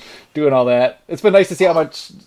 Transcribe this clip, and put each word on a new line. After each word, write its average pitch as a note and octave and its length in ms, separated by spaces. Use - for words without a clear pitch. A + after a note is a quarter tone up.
doing D3 220
all B2+ 100
that. B2 420
It's - 160
been G3 120
nice G3 160
to F3+ 40
see F#3 120
how E3+ 80
much, D#3 360